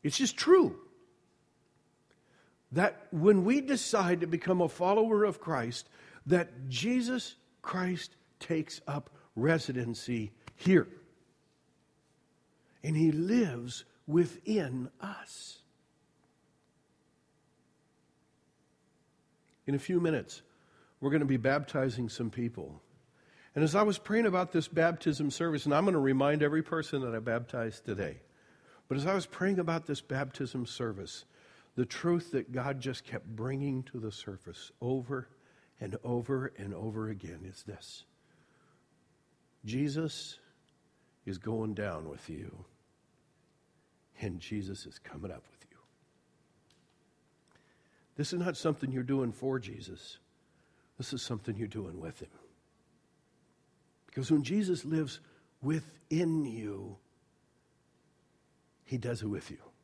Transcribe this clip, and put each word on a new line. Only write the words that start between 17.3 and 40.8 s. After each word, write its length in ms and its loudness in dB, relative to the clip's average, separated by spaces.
In 80 0
a 40 2
few 200 0
minutes, 440 0
we're 100 0
gonna 140 4
be 140 4
baptizing 720 0
some 200 -4
people. 520 -6
And 100 2
as 100 2
I 80 6
was 140 4
praying 300 2
about 260 2
this 160 2
baptism 600 2
service, 340 -2
and 100 4
I'm 120 6
gonna 120 4
remind 440 4
every 200 2
person 400 -2
that 120 -2
I 60 -2
baptized 680 -4
today, 340 -4
but 120 -2
as 80 0
I 80 2
was 100 0
praying 340 0
about 280 -2
this 160 -4
baptism 640 -6
service, 580 -8
the 120 0
truth 460 0
that 200 -2
God 280 -4
just 240 -8
kept 200 -8
bringing 600 -4
to 140 -12
the 140 -6
surface 600 -14
over 460 -4
and 240 -8
over 540 -2
and 160 -8
over 340 -6
again 380 -10
is 160 -16
this. 420 -16
Jesus 760 -4